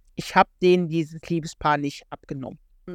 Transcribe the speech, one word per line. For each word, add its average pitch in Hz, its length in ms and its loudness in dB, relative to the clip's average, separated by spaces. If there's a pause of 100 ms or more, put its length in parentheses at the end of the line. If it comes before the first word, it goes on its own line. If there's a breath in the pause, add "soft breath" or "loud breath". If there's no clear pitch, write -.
(160)
Ich - 180 -8
hab 190 140 6 (120)
denen 180 280 4
dieses 160 340 -4
Liebespaar 156 540 -2
nicht 143 340 -4
abgenommen. 135 480 -12 (360)